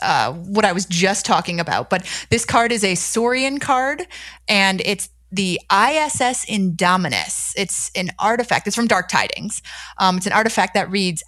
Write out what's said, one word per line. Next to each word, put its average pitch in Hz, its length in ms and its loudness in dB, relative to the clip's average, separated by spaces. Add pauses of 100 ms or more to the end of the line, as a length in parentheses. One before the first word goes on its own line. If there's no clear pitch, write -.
uh, 131 300 2
what 190 300 0
I 196 80 6
was 180 140 -2
just 190 400 0
talking 175 340 0
about, 165 300 -2
but 180 160 0 (240)
this 226 160 2
card 233 260 2
is 226 120 0
a 190 100 2
Saurian 254 640 0
card, 277 460 0 (440)
and 196 380 4
it's - 240 -4 (220)
the 185 280 0 (120)
I 214 240 4
S 302 260 0
S 247 240 0
Indominus. 180 1120 0
It's - 380 -4
an 185 240 -2
artifact. 233 480 0
It's 202 80 -2
from 233 100 0
Dark 208 240 2
Tidings. - 540 -2 (340)
Um, 185 200 4
it's 185 100 -4
an - 40 -2
artifact 214 440 2
that 190 160 0
reads, 185 360 -2